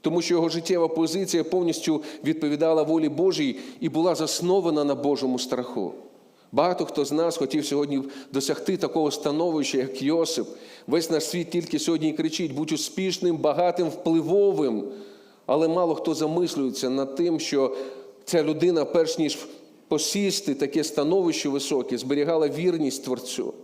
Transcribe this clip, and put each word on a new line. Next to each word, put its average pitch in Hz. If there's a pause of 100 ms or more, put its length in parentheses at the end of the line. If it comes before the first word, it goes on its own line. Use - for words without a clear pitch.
тому 170
що 170
його 165
життєва 165
позиція 165
повністю 160 (220)
відповідала 156
волі 156
Божій 151 (240)
і 160
була 160
заснована 165
на 143
Божому 131
страху. 120 (580)
Багато 170
хто 143
з -
нас 160
хотів 139
сьогодні 143 (320)
досягти 151
такого 151
становища, 151
як 135
Йосип. 151 (400)
Весь 165
наш 156
світ 175
тільки 170
сьогодні 160
і 151
кричить: 160
"Будь 156
успішним, 175
багатим, 170
впливовим". 160 (640)
Але 156
мало 165
хто 160
замислюється 156
над 135
тим, 170
що 135 (500)
ця 160
людина, 156
перш 165
ніж 156 (480)
посісти 165
таке 143
становище 156
високе, 135
зберігала 147
вірність 156
Творцю. 123 (100)